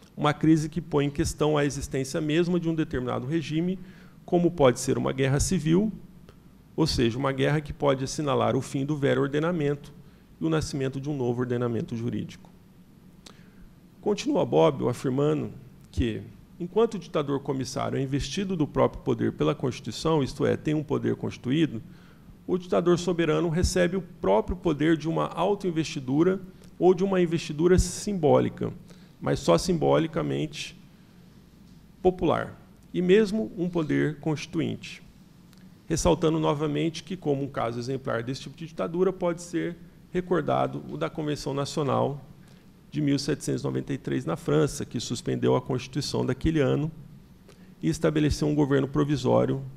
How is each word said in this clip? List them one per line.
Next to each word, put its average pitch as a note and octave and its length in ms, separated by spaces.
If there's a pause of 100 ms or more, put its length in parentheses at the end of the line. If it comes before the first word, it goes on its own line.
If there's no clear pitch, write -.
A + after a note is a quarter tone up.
(160)
uma D3 160
crise D#3 360
que D3+ 120
põe C#3+ 260
em C#3 40
questão D3+ 480
a C#3+ 60
existência C#3 560
mesma E3 380
de E3+ 100
um E3 60
determinado B2 520
regime, E3 520 (460)
como F3 260
pode C3+ 300
ser B2+ 180
uma C3 140
guerra C3+ 280
civil, F3+ 500 (840)
ou D#3+ 100
seja, A#2 320
uma C#3 140
guerra C#3+ 280
que D3 120
pode C#3 320
assinalar B2+ 500
o C3+ 60
fim C3+ 240
do D3 120
velho C3 260
ordenamento D3 680 (480)
e D#3+ 40
o D#3+ 40
nascimento C3+ 520
de C#3 80
um D3 80
novo B2 240
ordenamento A#2+ 560
jurídico. A2+ 540 (1500)
Continua G#3 440
Bob C3+ 440
afirmando C3+ 640 (400)
que, A2 320 (380)
enquanto G#3+ 340
o G3 40
ditador C#3+ 420
comissário B2+ 580
é C3+ 40
investido C#3+ 520
do D3+ 120
próprio B2 360
poder A#2 300
pela D3+ 220
Constituição, D3 680
isto C3 220
é, A2 120
tem D3+ 180
um D3+ 100
poder A#2 320
constituído, B2 640 (640)
o F#3 120
ditador F3 400
soberano E3 500
recebe F3+ 480
o F#3 60
próprio G3+ 540
poder D#3+ 400
de D3 120
uma D#3 180
autoinvestidura E3 1120 (380)
ou F3+ 160
de F3 100
uma F#3+ 160
investidura E3+ 580
simbólica, C3+ 920 (480)
mas C#3 180
só E3+ 200
simbolicamente D#3 1200 (1200)
popular, E3+ 580 (340)
e E3+ 80
mesmo G#3 560
um F3 120
poder D3 500
constituinte. D3 840 (840)
Ressaltando D#3+ 540
novamente D#3 640
que, F#3 120
como C#3+ 260
um C#3 60
caso A#2+ 300
exemplar B2 460
desse C3 180
tipo C#3 140
de E3 100
ditadura, F#3 460
pode F3 300
ser E3 340 (340)
recordado C#3+ 800
o D3 60
da D#3 120
Convenção D3 460
Nacional C#3 680 (680)
de D3 100
mil C#3+ 180
setecentos C#3 440
e - 20
noventa C3 280
e C3+ 60
três C3+ 280
na E3 100
França, D3 480
que B2+ 140
suspendeu B2 560
a B2+ 80
Constituição B2+ 640
daquele D#3 320
ano C#3 320 (920)
e D#3 80
estabeleceu D3+ 600
um D3+ 60
governo C#3 340
provisório C3+ 760 (140)